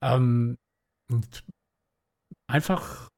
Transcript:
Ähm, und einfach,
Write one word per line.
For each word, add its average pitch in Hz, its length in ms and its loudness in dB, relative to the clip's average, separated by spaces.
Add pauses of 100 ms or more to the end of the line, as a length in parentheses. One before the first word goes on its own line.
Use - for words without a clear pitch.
Ähm, 120 540 2 (540)
und 113 320 -2 (1040)
einfach, - 720 -2